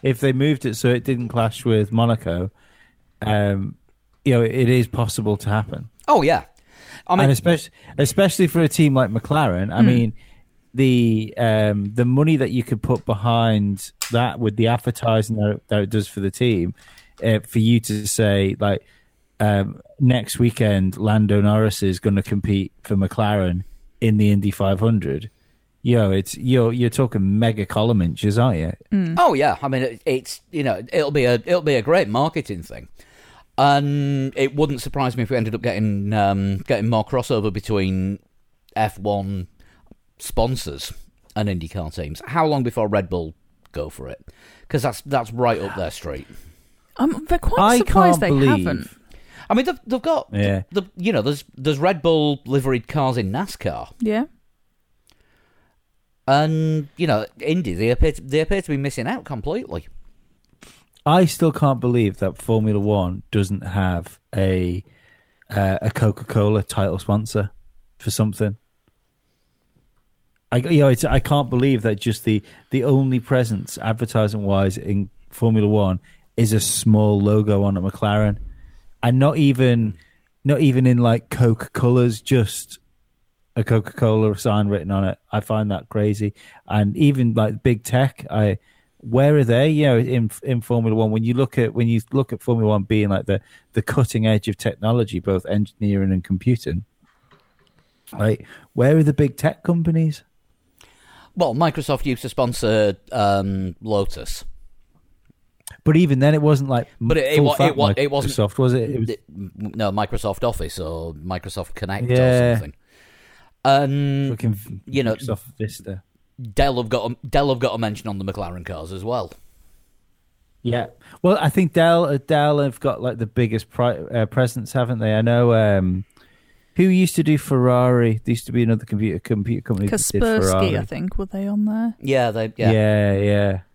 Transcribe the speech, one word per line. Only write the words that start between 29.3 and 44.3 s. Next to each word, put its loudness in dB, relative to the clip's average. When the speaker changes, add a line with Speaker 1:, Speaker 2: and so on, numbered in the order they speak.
Speaker 2:
yeah. 0
I -6
mean, -2
it, -6
it's, -4
you -4
know, -2
it'll 0
be 0
a, 4
it'll 0
be 0
a 0
great 2
marketing -4
thing. -16
And 0
it -2
wouldn't -2
surprise -4
me -2
if -6
we -2
ended -2
up -6
getting, -2
um, 0
getting -2
more 0
crossover -2
between -2
F -2
one -6
sponsors -4
and -2
IndyCar -8
teams. -10
How 0
long 0
before -2
Red 0
Bull -6
go -8
for -16
it? -16